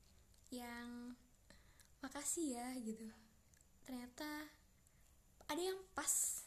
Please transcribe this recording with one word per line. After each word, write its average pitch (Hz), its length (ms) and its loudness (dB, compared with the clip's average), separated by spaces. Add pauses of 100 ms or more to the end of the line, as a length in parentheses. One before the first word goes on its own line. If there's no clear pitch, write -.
(540)
yang, 240 640 -6 (880)
"Makasih 285 480 2
ya," 247 240 -2
gitu. 220 320 -2 (720)
Ternyata 302 640 -4 (1040)
ada 302 80 4
yang 381 320 4
pas - 560 4